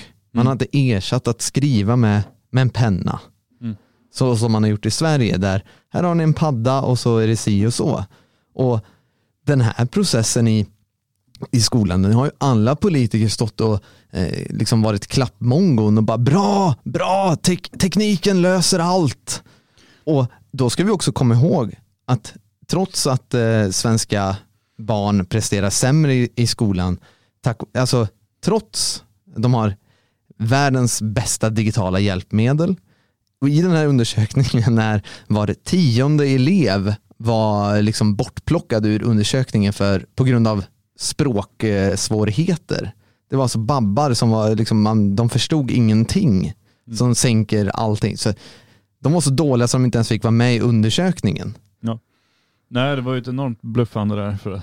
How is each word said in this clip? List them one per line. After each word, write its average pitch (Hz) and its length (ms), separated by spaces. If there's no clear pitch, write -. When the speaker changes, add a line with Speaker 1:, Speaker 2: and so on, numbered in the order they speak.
Speaker 1:
Man 117 80
Speaker 2:
Mm. 127 60
Speaker 1:
har 135 40
inte 123 200
ersatt 127 560
att 117 140
skriva 120 540
med, 104 280
med 127 100
en 127 80
penna. - 500
Speaker 2:
Mm. 113 140
Speaker 1:
Så 127 240
som 117 140
man 107 120
har 107 60
gjort 104 160
i 107 60
Sverige, 131 460
där 95 260
här - 100
har 175 120
ni 165 80
en 160 100
padda 131 480
och 123 180
så 117 180
är 110 100
det 110 100
si 104 280
och 120 80
så. 110 320
Och 123 260
den 139 160
här 117 240
processen 123 640
i, 110 180
i 120 100
skolan, 95 400
den 101 120
har 123 120
ju 156 120
alla 127 380
politiker 123 540
stått - 320
och, 110 220
eh, - 380
liksom 110 320
varit 107 260
klappmongon 123 920
och 110 60
bara, 110 140
"Bra, 190 640
bra, 185 580
tek-, - 380
tekniken 196 640
löser 180 380
allt." 175 640
Och 139 220
då 127 180
ska 175 140
vi 208 80
också 170 200
komma 117 240
ihåg 123 400
att - 260
trots - 400
att, - 260
eh, 113 360
svenska 101 640
barn 104 480
presterar 101 440
sämre 139 440
i, 123 220
i 117 120
skolan, 90 500
tack, - 160
alltså, 123 300
trots - 580
de 120 160
har 107 220
världens 131 640
bästa 107 480
digitala 104 500
hjälpmedel. 113 760
Och 139 80
i 147 120
den 185 100
här 156 160
undersökningen 117 880
när 110 260
var 104 200
tionde 147 640
elev 127 680
var 107 640
liksom 107 340
bortplockad 117 680
ur 107 180
undersökningen 107 680
för, 98 320
på 131 80
grund 120 240
av 104 160
språksvårigheter. 104 1900
Det 135 60
var 135 80
alltså 120 160
babbar 120 540
som 117 160
var 110 260
liksom, 110 260
man, 104 340
de 117 140
förstod 127 420
ingenting, 113 800
Speaker 2:
Mm. 113 100
Speaker 1:
som 120 180
sänker 110 520
allting. 104 500
Så 107 160
de 139 140
var 175 80
så 139 80
dåliga 131 380
som 127 140
de 127 40
inte 120 120
ens 117 120
fick 110 140
vara 113 80
med 120 240
i 110 40
undersökningen. 110 960
Speaker 2:
Ja. 113 200
Nej, 131 280
det 131 60
var 123 120
ju 127 80
ett 117 60
enormt 127 340
bluffande 110 540
där 101 220
för, 98 260